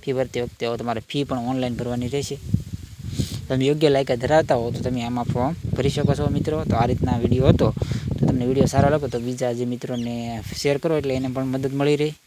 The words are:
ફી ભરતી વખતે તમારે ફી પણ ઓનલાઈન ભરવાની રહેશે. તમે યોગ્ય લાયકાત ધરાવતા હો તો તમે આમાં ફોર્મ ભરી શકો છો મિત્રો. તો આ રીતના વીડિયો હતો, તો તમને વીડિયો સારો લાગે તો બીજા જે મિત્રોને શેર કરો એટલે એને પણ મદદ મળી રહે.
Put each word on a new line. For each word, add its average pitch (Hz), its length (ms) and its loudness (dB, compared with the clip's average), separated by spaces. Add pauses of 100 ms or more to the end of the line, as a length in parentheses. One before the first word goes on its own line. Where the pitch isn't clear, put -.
ફી 135 140 -2
ભરતી 123 280 -2
વખતે 120 200 -8 (140)
તમારે 117 220 -4 (100)
ફી 143 180 0
પણ 120 220 -2
ઓનલાઈન 127 280 -2
ભરવાની 120 360 -4
રહેશે. 139 220 -4 (1080)
તમે 131 220 0
યોગ્ય 151 220 4
લાયકાત 135 320 2
ધરાવતા 151 380 4
હો 117 140 -2
તો 127 80 -6
તમે 123 200 -2
આમાં 120 300 -4
ફોર્મ 127 200 0 (220)
ભરી 135 200 0
શકો 143 200 2
છો 143 120 0 (100)
મિત્રો. 156 280 0
તો 139 120 0
આ 117 140 4
રીતના 123 320 0
વીડિયો 131 300 4
હતો, - 160 4 (480)
તો - 100 0
તમને 127 200 2
વીડિયો 131 260 4
સારો 139 180 4
લાગે 147 180 2
તો 120 120 -4
બીજા 123 340 -2
જે 120 180 -2
મિત્રોને 120 420 -4 (460)
શેર 143 180 2
કરો 160 200 0
એટલે 139 160 0
એને 131 200 -2
પણ 131 180 -2
મદદ 135 220 -2
મળી 143 280 2
રહે. 151 80 0 (160)